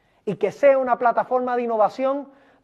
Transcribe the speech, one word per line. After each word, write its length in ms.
y 100
que 160
sea 260
una 200
plataforma 580
de 60
innovación 680